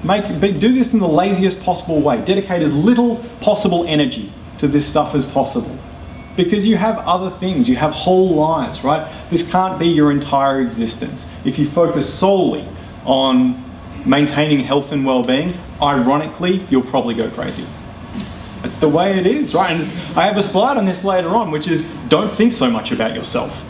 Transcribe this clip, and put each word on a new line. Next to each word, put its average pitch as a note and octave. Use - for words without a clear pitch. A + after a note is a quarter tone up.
Make, F#3+
be, G3
do G3+
this B3+
in A3
the F#3
laziest F#3
possible E3+
way. B2+
Dedicate F#3
as C#3+
little A#3
possible F3
energy C3
to D3
this C#3+
stuff -
as C3+
possible. -
Because G3
you G#3+
have G#3+
other F#3
things, F3
you B2+
have D3+
whole F#3
lives, D3+
right? D3+
This E3+
can't F#3
be E3+
your D3+
entire C#3
existence. A2+
If C3+
you D3
focus D#3+
solely F#3+
on B2+
maintaining D3
health C#3
and C3+
well-being, C3
ironically, D3+
you'll C3
probably A#2+
go -
crazy. -
That's -
the D#3+
way F#3
it F3+
is, C#4
right? F3+
And E3
I E3
have G#3
a G3
slide B3
on G3+
this F3+
later F#3
on, G3+
which D3+
is D#3
don't F#3+
think A#3
so B2+
much A2+
about A#2
yourself. -